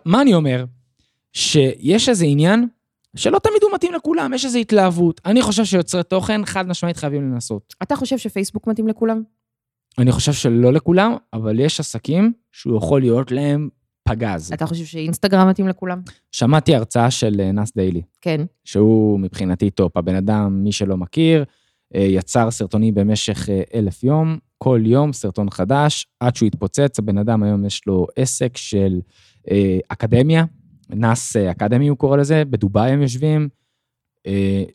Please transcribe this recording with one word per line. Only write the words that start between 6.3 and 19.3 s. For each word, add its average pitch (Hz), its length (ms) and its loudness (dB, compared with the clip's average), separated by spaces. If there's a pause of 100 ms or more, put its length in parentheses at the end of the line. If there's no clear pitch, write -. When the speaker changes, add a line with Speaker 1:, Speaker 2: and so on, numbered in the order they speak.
Speaker 1:
חד 185 220 -4
משמעית 175 300 -4
חייבים 143 240 -4 (100)
לנסות. 117 420 -8 (100)
Speaker 2:
אתה 285 120 -4
חושב 262 220 -4
שפייסבוק 208 500 -6
מתאים 220 200 -2
לכולם? 220 340 -2 (760)
Speaker 1:
אני 127 140 4
חושב 123 220 0
שלא 123 400 2
לכולם, 190 420 2 (180)
אבל 110 260 -2
יש 151 200 0
עסקים 165 520 -2 (200)
שהוא - 260 -4
יכול 139 240 0
להיות 123 300 0
להם 143 380 -2 (340)
פגז. 98 500 -4
Speaker 2:
אתה 156 120 -6
חושב 165 200 -6
שאינסטגרם 185 640 2
מתאים 190 180 0
לכולם? 185 340 -8 (300)
Speaker 1:
שמעתי 147 440 2
הרצאה 120 360 0
של, 107 280 -2
אה, 95 120 0
נס 104 240 -2
דיילי. 92 260 -2 (200)
Speaker 2:
כן. 156 200 -2 (220)
Speaker 1:
שהוא 107 560 2
מבחינתי 95 500 -2